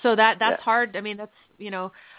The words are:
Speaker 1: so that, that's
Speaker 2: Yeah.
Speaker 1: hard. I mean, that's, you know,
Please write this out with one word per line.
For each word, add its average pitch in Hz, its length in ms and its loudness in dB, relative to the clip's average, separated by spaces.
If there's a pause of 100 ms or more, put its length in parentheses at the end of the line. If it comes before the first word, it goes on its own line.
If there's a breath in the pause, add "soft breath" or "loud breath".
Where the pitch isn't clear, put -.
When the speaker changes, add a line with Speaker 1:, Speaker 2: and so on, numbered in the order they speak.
Speaker 1:
so 233 140 2
that, 220 240 4
that's 220 200 0
Speaker 2:
Yeah. - 40 -18
Speaker 1:
hard. 226 320 0
I 196 60 -6
mean, 208 160 -8
that's, 208 140 -14 (260)
you 202 140 -14
know, 185 200 -8 (280 loud breath)